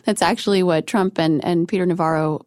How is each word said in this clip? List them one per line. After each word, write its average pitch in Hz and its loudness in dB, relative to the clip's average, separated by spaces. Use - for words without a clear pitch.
that's 208 0
actually 196 0
what 165 0
Trump 190 0
and, 160 0
and 175 0
Peter 185 -2
Navarro 160 -2